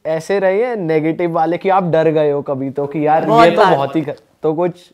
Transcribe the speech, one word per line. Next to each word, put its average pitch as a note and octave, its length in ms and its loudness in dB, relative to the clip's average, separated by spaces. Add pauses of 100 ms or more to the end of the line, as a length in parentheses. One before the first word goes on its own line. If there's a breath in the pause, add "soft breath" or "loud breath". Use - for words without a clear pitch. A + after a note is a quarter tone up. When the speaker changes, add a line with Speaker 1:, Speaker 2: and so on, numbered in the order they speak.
Speaker 1:
ऐसे D#3+ 340 -4
रहे F#3+ 260 0
हैं B3 100 -4
नेगेटिव E3 560 -2
वाले E3 260 0
कि F#3+ 120 -4
आप F#3+ 140 2
डर D#3+ 260 2
गए D3+ 220 2
हो C#3+ 100 -2
कभी C3+ 280 -6
तो C#3+ 180 -4
कि D3+ 200 -4
यार D3+ 180 2
Speaker 2:
बहुत A3 200 4
Speaker 1:
ये E3+ 60 6
तो F#3 120 2
Speaker 2:
बार। F3+ 120 4
Speaker 1:
बहुत C#3 200 -2
ही D#3+ 60 0
ख-, C#3+ 200 -10 (220)
तो D#3 100 0
कुछ F3 400 -6